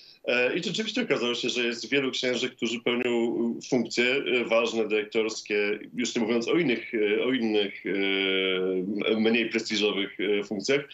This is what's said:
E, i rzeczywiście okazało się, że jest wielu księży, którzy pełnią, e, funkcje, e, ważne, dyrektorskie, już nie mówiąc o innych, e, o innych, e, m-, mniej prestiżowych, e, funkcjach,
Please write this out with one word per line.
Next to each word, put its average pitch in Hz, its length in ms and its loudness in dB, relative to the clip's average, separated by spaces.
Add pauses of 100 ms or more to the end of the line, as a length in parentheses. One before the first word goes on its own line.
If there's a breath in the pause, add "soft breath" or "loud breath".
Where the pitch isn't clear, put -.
(260 loud breath)
E, 123 320 2
i 175 60 -2
rzeczywiście 220 400 -2
okazało 120 320 0
się, 123 140 -2
że 120 140 0
jest 117 260 -4
wielu 135 220 0
księży, 123 380 -2
którzy 117 300 -4
pełnią, 120 560 0 (220)
e, - 120 -12
funkcje, 120 360 2
e, 123 400 0
ważne, 113 420 2
dyrektorskie, 107 920 0 (160)
już 120 200 -2
nie 120 60 0
mówiąc 113 260 0
o 117 100 2
innych, 131 360 0
e, 107 300 2
o 127 100 0
innych, 107 520 0
e, 92 40 -2 (1200)
m-, 110 100 2
mniej 113 280 2
prestiżowych, 101 680 -2 (220)
e, 101 40 -2
funkcjach, 107 380 -2 (120)